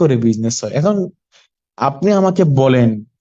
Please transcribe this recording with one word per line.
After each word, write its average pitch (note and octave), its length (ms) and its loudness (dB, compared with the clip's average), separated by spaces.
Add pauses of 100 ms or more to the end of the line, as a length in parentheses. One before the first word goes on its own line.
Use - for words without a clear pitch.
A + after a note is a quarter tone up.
করে D3+ 140 2 (100)
বিজনেস A2+ 360 -2
হয়? G#2 200 -8
এখন G3+ 160 0 (840)
আপনি C#3 300 -2 (120)
আমাকে F#3+ 220 0 (180)
বলেন, B2+ 300 4 (300)